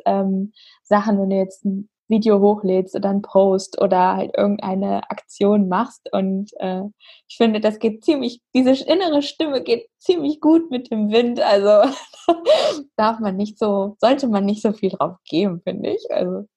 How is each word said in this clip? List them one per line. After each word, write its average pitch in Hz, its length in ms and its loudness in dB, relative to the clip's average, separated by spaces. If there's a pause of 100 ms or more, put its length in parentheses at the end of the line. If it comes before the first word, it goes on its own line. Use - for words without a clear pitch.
ähm, 196 460 -2 (320)
Sachen, 202 380 0
wenn 190 80 -2
du 196 80 0
jetzt 190 280 -4
ein 196 240 -6 (220)
Video 214 280 4
hochlädst 196 560 2
oder 196 140 -2
einen 202 140 -2
Post 196 580 2
oder 190 360 2
halt - 200 -6
irgendeine 202 720 -2
Aktion 208 600 0
machst. 190 420 -4
Und, 190 480 -2
äh, 185 240 -6 (440)
ich - 100 -20
finde, 220 220 2
das 214 200 -2
geht 220 260 -4
ziemlich, 262 360 -2 (120)
diese 254 200 4 (120)
innere 320 380 0
Stimme 285 400 -4
geht 233 240 -4 (100)
ziemlich 302 420 -2
gut 330 300 2
mit 247 220 -8
dem 214 200 -2
Wind. 240 280 0
Also 208 520 4 (360)
<laughs> 349 720 0
darf 226 220 0
man 196 180 -4
nicht 208 200 -6
so, 202 420 -2
sollte 269 280 2
man 202 180 0
nicht 208 160 -2
so 208 120 0
viel 190 180 -4
drauf 180 240 -4 (120)
geben, 175 360 -2
finde 185 260 -6
ich. 427 220 -4
Also 185 340 -4 (120)